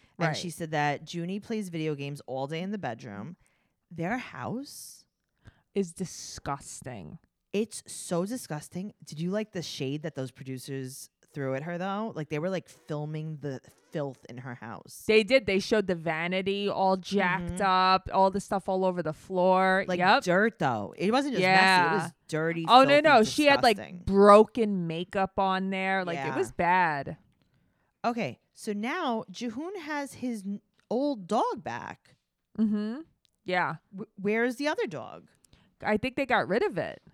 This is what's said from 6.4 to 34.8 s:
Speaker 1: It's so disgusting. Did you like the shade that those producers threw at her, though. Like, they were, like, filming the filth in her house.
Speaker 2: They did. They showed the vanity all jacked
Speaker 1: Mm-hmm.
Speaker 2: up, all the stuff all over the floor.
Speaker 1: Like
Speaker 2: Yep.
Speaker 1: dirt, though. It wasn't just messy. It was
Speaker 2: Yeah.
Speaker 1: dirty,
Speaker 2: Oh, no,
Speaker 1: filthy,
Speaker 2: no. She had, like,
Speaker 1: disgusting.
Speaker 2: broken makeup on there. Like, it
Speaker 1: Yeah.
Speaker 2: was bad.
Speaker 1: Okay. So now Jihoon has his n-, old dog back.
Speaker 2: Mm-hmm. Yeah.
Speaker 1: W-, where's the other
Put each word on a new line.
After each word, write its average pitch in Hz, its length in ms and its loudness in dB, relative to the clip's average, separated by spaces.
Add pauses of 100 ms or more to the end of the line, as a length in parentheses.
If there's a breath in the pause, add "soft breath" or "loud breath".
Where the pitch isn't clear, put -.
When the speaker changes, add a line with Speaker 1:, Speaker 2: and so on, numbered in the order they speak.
Speaker 1:
It's 208 360 -4
so 180 360 -4
disgusting. 196 680 -10 (120)
Did 147 140 -14
you 170 120 -2
like 214 220 -4
the 175 100 -8
shade 147 400 -6
that 151 120 -8
those 131 160 -8
producers 131 800 -12 (240)
threw 135 220 -4
at 135 80 -6
her, 175 160 -8
though. 202 360 -6
Like, 151 140 -8
they 151 100 -4
were, 170 120 -4
like, 180 180 -8
filming 156 720 -8
the 131 200 -8 (300)
filth 143 380 -8
in 123 100 -14
her 123 160 -10
house. - 520 -16
Speaker 2:
They 220 160 6
did. 233 240 4
They 190 120 2
showed 208 280 2
the 185 80 0
vanity 180 760 -2
all 190 280 2
jacked 180 560 -2
Speaker 1:
Mm-hmm. 180 100 -2
Speaker 2:
up, 185 500 4
all 190 180 4
the 196 100 -4
stuff - 280 -4
all 190 160 0
over 180 180 0
the 156 100 -4
floor. 185 760 2
Speaker 1:
Like 185 120 -2
Speaker 2:
Yep. 202 260 4
Speaker 1:
dirt, 190 340 2
though. 113 380 -2
It 196 160 0
wasn't 269 220 2
just 196 80 2
messy. 185 460 6
It 160 60 0
was 160 100 0
Speaker 2:
Yeah. 170 60 -8 (180)
Speaker 1:
dirty, 165 400 -2
Speaker 2:
Oh, 247 160 10
no, 269 40 2
Speaker 1:
filthy, 294 140 6
Speaker 2:
no. 285 220 8
She - 220 2
had, 277 160 6
like, 233 140 6
Speaker 1:
disgusting. 180 300 -14
Speaker 2:
broken 202 800 8
makeup 180 520 -4
on 190 320 0
there. 190 340 -2
Like, 170 140 -4
it 139 80 -6
Speaker 1:
Yeah. 156 100 -4
Speaker 2:
was 349 160 -4
bad. 170 640 2 (880)
Speaker 1:
Okay. 220 340 -2 (160)
So - 180 -8
now 240 580 -4
Jihoon 247 520 -8
has 285 320 -6
his 233 300 -6
n-, 202 160 -6 (300)
old 247 360 -2
dog 294 360 0
back. - 540 -12 (420)
Speaker 2:
Mm-hmm. 214 420 -2 (440)
Yeah. 165 320 -2 (160)
Speaker 1:
W-, 190 240 -14
where's 226 400 -2
the 285 120 -4
other 392 180 -4